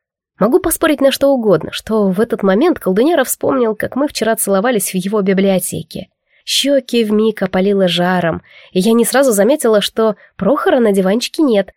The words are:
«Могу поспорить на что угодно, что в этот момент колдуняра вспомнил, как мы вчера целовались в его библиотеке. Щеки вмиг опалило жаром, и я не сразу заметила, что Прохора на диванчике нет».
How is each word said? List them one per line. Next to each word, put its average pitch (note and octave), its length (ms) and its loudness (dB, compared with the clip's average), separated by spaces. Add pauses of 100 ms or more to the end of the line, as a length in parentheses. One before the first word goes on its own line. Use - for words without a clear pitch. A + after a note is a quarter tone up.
(400)
«Могу B3 200 2
поспорить D#4+ 420 -2
на C4+ 100 2
что C#4 180 0
угодно, G#3+ 420 0
что G#3+ 380 -2
в F#3 120 -2
этот A#3 220 -4
момент G#3+ 360 2
колдуняра B3+ 440 0
вспомнил, A#3 520 -2
как - 200 -8
мы C#4 120 -2
вчера A3+ 280 -2
целовались G3+ 560 -2
в - 40 -4
его G3 260 -2
библиотеке. F#3+ 880 -2 (360)
Щеки C4 580 0
вмиг G#3+ 380 0
опалило F#3+ 460 0
жаром, F3 540 -2 (300)
и - 80 -2
я A3 140 2
не A#3 100 4
сразу C4 280 2
заметила, A3 500 2
что A3 340 -2 (220)
Прохора C#4+ 420 0
на A3+ 120 2
диванчике G3 500 -2
нет». B3 360 0